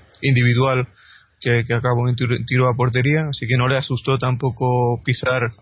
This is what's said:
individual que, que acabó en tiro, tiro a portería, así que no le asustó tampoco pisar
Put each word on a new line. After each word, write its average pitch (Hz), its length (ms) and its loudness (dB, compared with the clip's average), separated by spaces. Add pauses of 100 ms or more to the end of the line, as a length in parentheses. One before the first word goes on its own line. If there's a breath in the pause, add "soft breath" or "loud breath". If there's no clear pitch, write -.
(220)
individual 127 640 2 (540 loud breath)
que, 120 260 0
que 117 60 -2
acabó 120 340 0
en 123 80 0
tiro, 120 180 -2 (140)
tiro 127 220 2
a 117 80 0
portería, 127 520 0
así 135 160 -8
que 123 120 0
no 123 100 2
le 135 80 2
asustó 131 420 -2
tampoco 123 840 0
pisar 127 380 -2 (200)